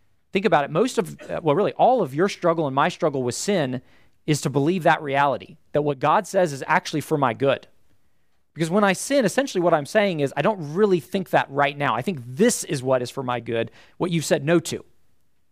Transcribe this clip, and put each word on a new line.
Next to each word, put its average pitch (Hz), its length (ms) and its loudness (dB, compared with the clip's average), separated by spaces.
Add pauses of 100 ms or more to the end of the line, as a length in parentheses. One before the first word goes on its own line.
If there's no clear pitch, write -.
(340)
Think 196 120 0
about 156 180 4
it. 139 80 -8
Most 214 260 0
of, 156 320 -4
uh, 165 140 -6
well, 147 120 2
really, 180 180 0
all 226 280 4
of 135 140 -4
your 185 140 0
struggle 165 360 -2
and 131 100 -4
my 147 140 2
struggle 147 320 -2
with 120 140 -2
sin 156 460 -2 (440)
is 151 160 0
to 160 80 -2
believe 147 340 0
that 160 180 4
reality, 139 560 -2 (160)
that 151 100 0
what 147 160 -2
God 160 260 2
says 180 280 0
is 135 120 -10
actually 160 360 0
for 156 160 -2
my 131 180 2
good. 131 320 -2 (880)
Because 160 160 -4
when 208 120 2
I 190 100 4
sin, 269 320 0
essentially 226 360 -2
what 170 120 2
I'm 151 120 2
saying 202 340 0
is, 139 160 0
"I 143 60 0
don't 165 320 -2
really 190 260 2
think 190 300 -6
that - 220 2
right 143 260 0
now. 135 180 0
I 120 60 -2
think 151 240 -6
this 147 380 2
is 139 180 -4
what 127 200 2
is 123 80 -6
for 139 140 -8
my 123 160 -4
good, 117 320 -4 (260)
what 175 140 -2
you've 165 140 0
said 156 180 0
no 170 180 4
to." - 220 -8 (680)